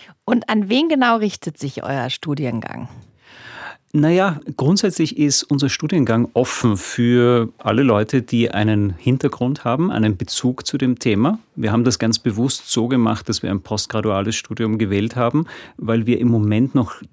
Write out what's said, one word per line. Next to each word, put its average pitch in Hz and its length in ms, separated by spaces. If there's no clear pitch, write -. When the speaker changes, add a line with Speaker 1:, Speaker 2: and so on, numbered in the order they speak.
Speaker 1:
Und 247 240
an 208 220
wen 277 180
genau 247 300
richtet 196 400
sich - 260
euer 131 240
Studiengang? 127 800
Speaker 2:
Naja, 165 460
grundsätzlich 165 640
ist 147 240
unser 143 260
Studiengang 120 640
offen - 420
für 120 840
alle 110 240
Leute, 113 400
die 117 300
einen 104 380
Hintergrund 131 760
haben, 135 260
einen 110 260
Bezug - 480
zu - 140
dem 127 220
Thema. 123 400
Wir 107 160
haben 117 100
das 120 160
ganz 113 220
bewusst 117 500
so 113 160
gemacht, 117 420
dass 107 140
wir 95 80
ein 98 120
postgraduales 107 760
Studium 110 420
gewählt 101 380
haben, 127 300
weil 113 300
wir 120 140
im 120 80
Moment 110 480
noch, - 260